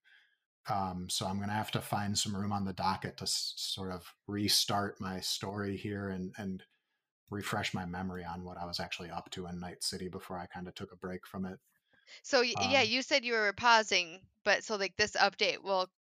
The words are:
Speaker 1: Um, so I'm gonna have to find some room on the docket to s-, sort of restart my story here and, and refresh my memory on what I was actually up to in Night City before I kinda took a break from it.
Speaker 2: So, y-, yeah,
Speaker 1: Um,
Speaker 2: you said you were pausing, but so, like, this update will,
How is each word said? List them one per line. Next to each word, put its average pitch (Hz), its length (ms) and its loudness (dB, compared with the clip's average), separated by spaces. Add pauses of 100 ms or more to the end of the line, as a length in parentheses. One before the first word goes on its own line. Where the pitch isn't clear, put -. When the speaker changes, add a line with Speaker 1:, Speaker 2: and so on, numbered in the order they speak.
(680)
Speaker 1:
Um, 92 420 -2
so - 180 -2
I'm 98 120 -2
gonna 101 140 -2
have 107 180 0
to 110 100 0
find 104 360 0
some 104 180 0
room 101 160 0
on 101 140 0
the 95 80 -2
docket 92 440 -2
to - 60 -10
s-, - 340 -2
sort 95 340 -4
of 90 240 -10 (120)
restart 101 720 2
my 92 200 -4
story 101 580 -2
here 101 320 -4
and, 92 280 -4
and 95 260 -6 (680)
refresh 104 420 -2
my 92 120 -4
memory 90 400 -4
on 87 200 -8
what 90 120 -10
I 87 80 -8
was 87 140 -6
actually 87 320 -8
up 87 200 -8
to 92 160 -8
in 87 120 -6
Night 87 240 -8
City 92 260 -4
before 92 300 -8
I 87 80 -8
kinda 90 260 -10
took - 200 -12
a 90 40 -20
break 92 300 -8
from 95 180 -6
it. 92 140 -8 (640)
Speaker 2:
So, - 180 4
y-, 240 180 2
yeah, - 0 -
Speaker 1:
Um, 269 220 6
Speaker 2:
you 233 200 4
said 277 220 2
you 240 100 0
were 214 200 4
pausing, 196 760 4 (160)
but 202 220 4
so, 220 100 -2
like, 196 220 0
this 208 160 4
update 196 500 4
will, 185 260 2 (220)